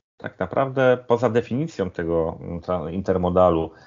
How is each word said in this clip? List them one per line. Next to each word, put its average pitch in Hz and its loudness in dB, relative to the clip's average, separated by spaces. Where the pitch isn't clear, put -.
tak - -12
naprawdę 131 2
poza 120 2
definicją 113 -2
tego, 82 -2
mm, 85 -8
tra-, 82 -4
intermodalu, 90 2